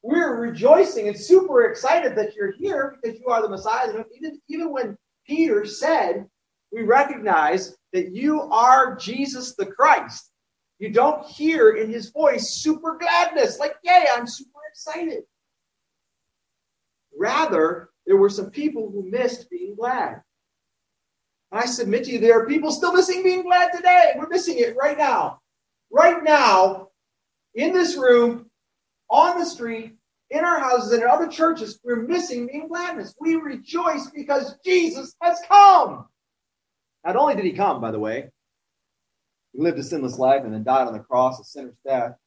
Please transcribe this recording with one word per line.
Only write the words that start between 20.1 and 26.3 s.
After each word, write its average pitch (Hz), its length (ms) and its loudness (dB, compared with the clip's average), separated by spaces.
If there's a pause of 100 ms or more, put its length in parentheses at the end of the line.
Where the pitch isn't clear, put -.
And 214 100 -4
I 247 40 0
submit 233 400 -4
to - 60 -10
you, 226 80 -4
there 226 220 6
are 233 60 -4
people 294 240 -2
still 359 200 -2
missing 370 300 2
being 370 220 2
glad 359 280 2
today. 359 460 6
We're 302 100 -8
missing 339 300 -4
it 233 180 0
right 285 220 -2
now. - 420 -2 (520)
Right 339 320 4
now, 202 680 4 (640)